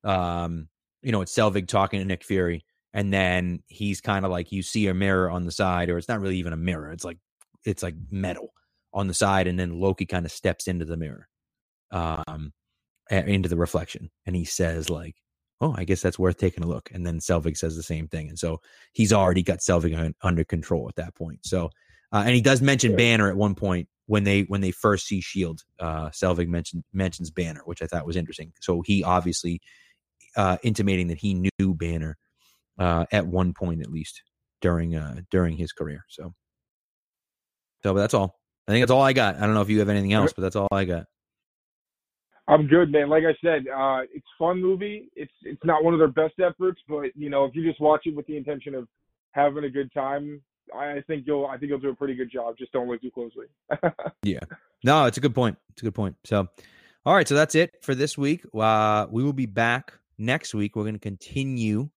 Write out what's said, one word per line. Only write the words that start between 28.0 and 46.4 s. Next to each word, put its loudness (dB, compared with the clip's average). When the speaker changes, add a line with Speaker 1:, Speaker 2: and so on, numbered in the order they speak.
Speaker 1:
was -4
interesting. -8
So -2
he 0
obviously, 0
uh, 2
intimating 2
that -4
he -2
knew 0
Banner, -4
uh, 2
at 2
one 2
point -4
at -8
least -10
during, 0
uh, -8
during 2
his -6
career. -10
So, -16
so, 2
but 4
that's 2
all. 0
I 0
think 6
that's 4
all 8
I 6
got. 2
I -8
don't 2
know 4
if 0
you 4
have 4
anything 2
else, 4
Speaker 2:
All 4
right. 0
Speaker 1:
but -4
that's -2
all 0
I 2
got. -4
Speaker 2:
I'm 6
good, 6
man. 4
Like 6
I 4
said, 0
uh, 0
it's -16
a -20
fun 0
movie. -2
It's, -14
it's -14
not 2
one 6
of 2
their 6
best 0